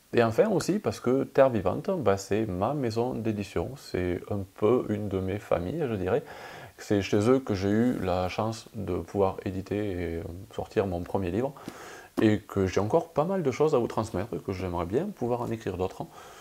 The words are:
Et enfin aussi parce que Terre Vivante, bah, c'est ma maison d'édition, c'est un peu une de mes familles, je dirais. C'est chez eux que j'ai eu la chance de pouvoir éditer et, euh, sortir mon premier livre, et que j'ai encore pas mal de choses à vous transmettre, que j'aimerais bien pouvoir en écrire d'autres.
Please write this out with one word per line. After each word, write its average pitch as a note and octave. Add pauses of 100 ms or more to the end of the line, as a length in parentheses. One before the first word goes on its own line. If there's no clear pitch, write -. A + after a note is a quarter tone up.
(140)
Et A#2
enfin A#2
aussi F#3
parce A2+
que C3
Terre C3+
Vivante, G#2+
bah, G#2
c'est G#2
ma G2+
maison B2
d'édition, G#2+
c'est F2+
un G#2 (160)
peu A2+
une G#2
de F#2+
mes F#2+
familles, G2+
je A2+
dirais. F#2+ (540)
C'est G2+
chez G#2
eux C3+
que C3
j'ai G2
eu A#2
la F#2
chance A2
de F#2
pouvoir F#2+
éditer G2
et, E2+
euh, E2 (320)
sortir -
mon F2
premier F2+
livre, B2 (680)
et G#2+
que G2
j'ai F#2
encore C#3+
pas D3
mal F#3+
de C3+
choses D3
à -
vous A#2+
transmettre, G#2
que -
j'aimerais F2+
bien B2+
pouvoir B2
en A#2
écrire A2
d'autres. F#2 (360)